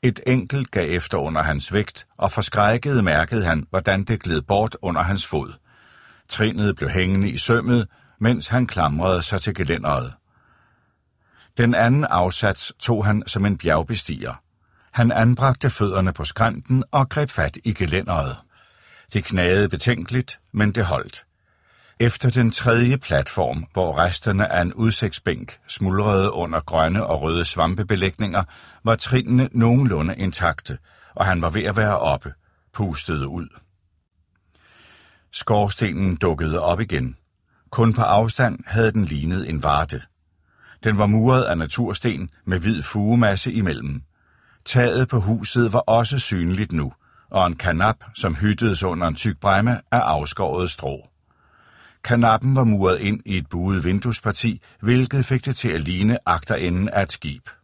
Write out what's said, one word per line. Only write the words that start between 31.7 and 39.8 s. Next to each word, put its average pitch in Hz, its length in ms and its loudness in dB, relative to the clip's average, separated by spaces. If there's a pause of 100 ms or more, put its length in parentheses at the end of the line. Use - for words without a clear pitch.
være 104 220 2
oppe, 71 340 -2 (400)
pustede 78 560 -4
ud. 82 200 -10 (1800)
Skorstenen 98 840 0
dukkede 82 460 0
op 87 180 2
igen. 67 360 -4 (540)
Kun 113 220 4
på 113 100 0
afstand 113 640 2
havde 113 260 2
den 110 120 0
lignet 78 460 -4
en 78 120 -4
varde. 71 400 0 (840)